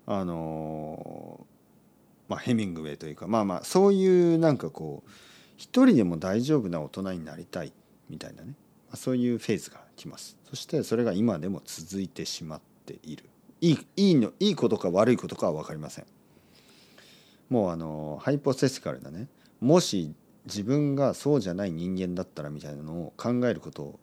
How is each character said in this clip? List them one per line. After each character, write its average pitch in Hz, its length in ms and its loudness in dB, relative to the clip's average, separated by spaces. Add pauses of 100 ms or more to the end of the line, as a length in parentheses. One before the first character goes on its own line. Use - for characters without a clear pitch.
あ 101 180 -2
の 80 1200 -8 (840)
ー、 - 20 -18
ま 95 60 -2
あ、 - 20 -8
ヘ - 140 -2
ミ 110 140 2
ン 90 80 -6
グ 80 80 -8
ウ - 20 -10
ェ 73 100 -8
イ 69 40 -12
と 80 80 -12
い 76 60 -10
う 71 40 -14
か、 87 100 -12
ま 110 140 2
あ 104 40 2
ま 92 160 -2
あ、 - 40 -12
そ 196 240 6
う 202 60 6
い 180 400 6
う 165 40 2
な 160 140 6
ん 123 60 2
か 82 120 -6
こ 76 360 -10
う、 - 40 -20 (460)
「一 - 300 4
人 220 100 10
で 110 80 6
も 85 140 2
大 95 240 0
丈 147 160 4
夫 104 100 0
な 85 120 -2
大 73 80 -8
人 95 240 -6
に 82 120 -8
な 76 120 -14
り 85 80 -14
た 90 200 -8
い」 - 80 -12 (380)
み 80 80 -12
た - 100 -12
い - 60 -16
な - 80 -20
ね。 135 120 -16 (340)
ま - 60 -14
あ、 - 20 -12
そ - 160 -4
う 127 40 2
い 123 120 2
う 120 100 0
フ 113 140 -2
ェ - 20 4
ー 92 60 0
ズ - 100 -14
が - 140 -20 (120)
来 - 120 -14
ま - 100 -14
す。 - 180 -18 (120)
そ - 80 -14
し - 100 -12
て 147 160 -2
そ 113 140 0
れ 120 80 2
が 110 80 2
今 101 260 2
で 80 100 -4
も 95 160 -6
続 92 360 -8
い 92 80 -4
て 80 160 -12
し - 200 -10
ま 78 120 -10
っ - 40 -18 (260)
て - 160 -14
い - 120 -14
る。 - 140 -18 (320)
い 165 120 6
い、 - 140 0 (100)
い 196 160 6
い - 40 8
の、 113 240 4
い 202 100 4
い 175 60 0
こ 120 120 2
と 101 100 2
か 90 120 0
悪 107 220 6
い 110 40 6
こ 92 120 -8
と - 80 -8
か - 100 -2
は 87 60 2
分 76 120 -6
か - 80 -10
り 80 60 -8
ま 76 120 -10
せ - 120 -16
ん。 - 40 -20 (1400)
も 107 200 2
う、 - 20 0
あ 82 60 -4
の、 78 440 -8
ハ 131 120 0
イ 147 60 0
ポ 139 140 0
セ 131 160 2
シ - 120 -4
カ 80 120 -6
ル 62 80 -10
な 65 100 -14
ね、 95 180 -10 (320)
も 151 200 6
し 85 320 -2 (320)
自 101 200 -6
分 143 300 2
が 135 200 2
そ 143 220 2
う 127 40 2
じ 95 80 -4
ゃ 85 60 -4
な 101 120 -2
い 87 60 -4
人 90 240 -4
間 90 180 -2
だ 87 100 -4
っ - 20 -8
た - 160 -12
ら 73 80 -8
み 73 100 -10
た 76 100 -12
い 73 60 -10
な 73 60 -12
の 78 120 -10
を 85 220 -8
考 120 180 -2 (120)
え 110 80 2
る 78 60 -6
こ 80 100 -14
と 76 140 -12
を 71 180 -14